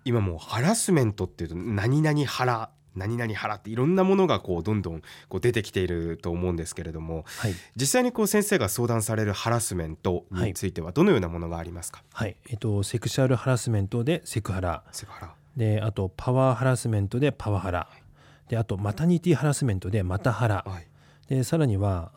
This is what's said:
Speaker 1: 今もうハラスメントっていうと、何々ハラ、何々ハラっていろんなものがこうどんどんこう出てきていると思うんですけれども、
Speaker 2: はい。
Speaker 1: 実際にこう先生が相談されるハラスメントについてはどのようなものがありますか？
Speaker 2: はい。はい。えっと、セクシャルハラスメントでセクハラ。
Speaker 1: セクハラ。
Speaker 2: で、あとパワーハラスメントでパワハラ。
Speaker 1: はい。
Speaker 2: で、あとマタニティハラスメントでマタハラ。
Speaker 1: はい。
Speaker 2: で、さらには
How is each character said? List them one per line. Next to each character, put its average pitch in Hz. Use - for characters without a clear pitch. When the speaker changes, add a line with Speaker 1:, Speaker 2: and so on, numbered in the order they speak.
Speaker 1:
今 117
も 90
う -
ハ 107
ラ 190
ス 226
メ 160
ン 110
ト -
っ -
て -
い 78
う -
と、 85
何 110
々 151
ハ 127
ラ、 113
何 104
々 117
ハ 107
ラ 107
っ 101
て 104
い 110
ろ 127
ん 175
な 190
も 190
の 196
が 120
こ 87
う 82
ど 107
ん 104
ど 87
ん 80
こ 98
う -
出 120
て 110
き -
て -
い 92
る 85
と 87
思 90
う -
ん 87
で 82
す -
け -
れ 80
ど 80
も、 80
Speaker 2:
は -
い。 98
Speaker 1:
実 127
際 254
に 247
こ 233
う -
先 208
生 202
が 196
相 120
談 113
さ 110
れ 107
る 104
ハ 107
ラ 117
ス -
メ 85
ン 80
ト 90
に 92
つ -
い 90
て -
は 82
ど 147
の 208
よ 135
う -
な 87
も 85
の 82
が 85
あ 82
り 82
ま 87
す -
か？ -
Speaker 2:
は -
い。 101
は -
い。 -
え 120
っ -
と、 104
セ 110
ク -
シ -
ャ 131
ル 127
ハ 131
ラ 123
ス -
メ 107
ン 95
ト 120
で 151
セ -
ク -
ハ 92
ラ。 87
Speaker 1:
セ -
ク -
ハ -
ラ。 -
Speaker 2:
で、 107
あ 107
と 95
パ -
ワ 131
ー 117
ハ 120
ラ 131
ス 120
メ 107
ン 101
ト 120
で 143
パ -
ワ 98
ハ 92
ラ。 87
Speaker 1:
は -
い。 -
Speaker 2:
で、 113
あ 113
と 104
マ 101
タ 151
ニ 175
テ 180
ィ 156
ハ 147
ラ 143
ス -
メ 113
ン 92
ト 92
で 104
マ 92
タ 123
ハ 117
ラ。 98
Speaker 1:
は 95
い。 80
Speaker 2:
で、 131
さ 165
ら 156
に 107
は 95